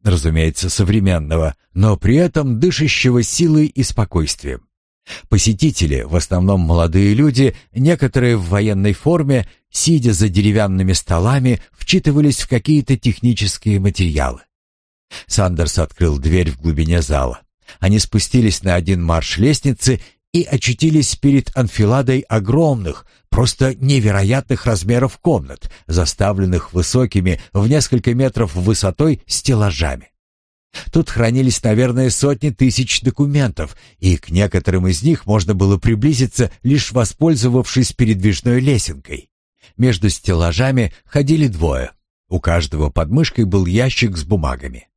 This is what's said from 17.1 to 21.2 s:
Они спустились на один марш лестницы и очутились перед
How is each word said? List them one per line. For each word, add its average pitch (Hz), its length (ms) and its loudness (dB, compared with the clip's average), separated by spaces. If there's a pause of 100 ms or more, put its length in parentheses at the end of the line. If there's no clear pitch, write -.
Они 104 200 2
спустились 107 640 0
на 90 120 0
один 90 280 0
марш 82 340 -2
лестницы 131 640 0 (320)
и 170 100 0
очутились 147 720 0
перед 139 420 0